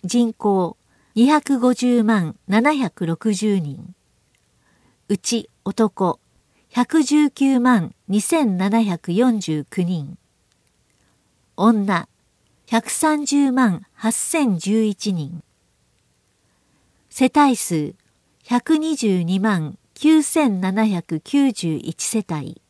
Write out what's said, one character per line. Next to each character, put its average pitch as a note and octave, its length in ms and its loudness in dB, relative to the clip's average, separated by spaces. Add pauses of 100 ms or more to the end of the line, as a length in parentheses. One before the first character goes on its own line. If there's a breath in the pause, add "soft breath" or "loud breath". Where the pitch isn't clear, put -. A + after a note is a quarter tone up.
人 A#3 260 0
口、 F#3+ 440 -2 (380)
二 A#3 120 6
百 C#4+ 320 2
五 B3 160 2
十 A#3+ 300 2
万 G3+ 320 0 (100)
七 A#3 280 2
百 A3 320 -4
六 F3+ 280 -2
十 G3+ 240 0
人。 D3 380 -8 (1120)
う G3 80 0
ち - 340 -6 (140)
男、 G3 560 -2 (480)
百 C4+ 340 0
十 D4 260 2
九 C4+ 300 2
万 A#3+ 340 2 (140)
二 G3+ 140 0
千 C4 360 0
七 G3+ 280 0
百 F3+ 280 -4
四 A3+ 280 2
十 D3+ 240 -4
九 - 180 -4
人。 E3+ 340 -6 (1400)
女、 G3+ 520 0 (580)
百 A3+ 220 -2
三 D4+ 380 -2
十 C#4+ 240 2
万 B3 340 0 (100)
八 A3 180 -4
千 C4 440 -2
十 G#3+ 280 0
一 G#3 280 -4
人。 E3 300 -8 (1700)
世 - 200 2
帯 C#4 260 4
数、 D#3 400 -4 (480)
百 A#3+ 160 -2
二 D#4+ 340 0
十 F#3+ 300 0
二 F#3 160 -2
万 F3+ 360 -2 (160)
九 D#4 300 4
千 B3+ 380 0
七 F#3 120 -2
百 F#3+ 460 -2
九 C#4 320 0
十 E3 280 -4
一 - 200 -10
世 - 240 -4
帯。 D#3+ 480 -8